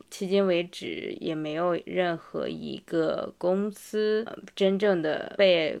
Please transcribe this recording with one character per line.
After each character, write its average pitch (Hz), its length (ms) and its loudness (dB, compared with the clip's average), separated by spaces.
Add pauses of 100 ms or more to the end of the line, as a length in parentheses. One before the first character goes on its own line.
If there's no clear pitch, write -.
(100)
迄 190 180 -8
今 196 180 4
为 175 160 4
止 - 560 -8
也 160 160 -4
没 151 200 -4
有 175 180 0 (140)
任 180 280 0
何 - 320 -6
一 151 380 -8
个 - 540 -2
公 196 320 0
司， 214 560 -2
呃， - 120 -12 (160)
真 196 240 4
正 190 220 4
的 - 380 -2
被 175 420 4